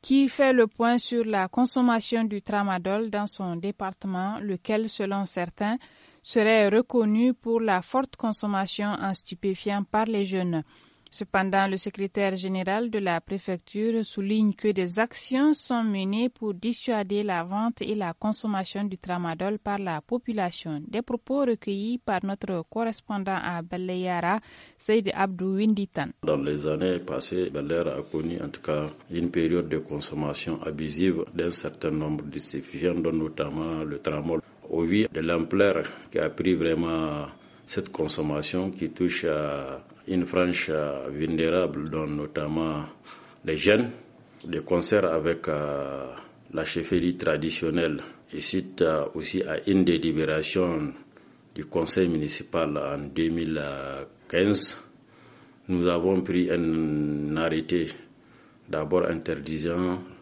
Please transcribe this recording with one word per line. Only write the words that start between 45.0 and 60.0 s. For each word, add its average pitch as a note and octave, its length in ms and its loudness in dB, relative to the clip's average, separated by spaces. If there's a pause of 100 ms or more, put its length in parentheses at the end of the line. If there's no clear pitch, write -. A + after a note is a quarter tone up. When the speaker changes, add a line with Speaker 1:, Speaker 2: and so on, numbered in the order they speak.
Speaker 2:
avec, E2 420 0
euh, C#2+ 580 -2 (480)
la D#2+ 120 -2
chefferie F2+ 500 0
traditionnelle, D#2+ 880 0 (320)
ici, F#2+ 320 -2 (160)
euh, D#2 320 4
aussi D#2+ 300 -2
à D#2 140 -2 (120)
une F#2+ 160 6
délibération D#2 1080 2 (600)
du D2+ 120 -10
conseil F2 420 2
municipal D2+ 720 0
en C#2+ 200 -2 (160)
deux D#2+ 160 2
mille D#2+ 320 -2 (680)
quinze, F#2+ 500 2 (880)
nous F2 200 2
avons F2+ 340 4
pris F2+ 300 2
un D2+ 840 0
arrêté D#2+ 500 0 (840)
d'abord D#2 360 2
interdisant E2 920 -2 (220)